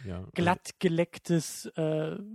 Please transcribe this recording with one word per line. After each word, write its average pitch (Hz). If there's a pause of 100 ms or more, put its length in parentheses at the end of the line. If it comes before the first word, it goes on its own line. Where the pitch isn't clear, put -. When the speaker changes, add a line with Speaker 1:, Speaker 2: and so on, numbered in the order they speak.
Speaker 1:
Ja, 90
also 92
Speaker 2:
glatt 175
gelecktes, 170 (120)
äh, 156 (160)